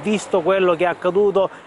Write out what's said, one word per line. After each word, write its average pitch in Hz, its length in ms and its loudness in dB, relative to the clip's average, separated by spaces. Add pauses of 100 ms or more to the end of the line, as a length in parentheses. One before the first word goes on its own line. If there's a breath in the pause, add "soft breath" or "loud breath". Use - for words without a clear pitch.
visto 196 400 -2
quello 180 340 2
che 160 80 -2
è 175 40 2
accaduto 180 640 0 (160 loud breath)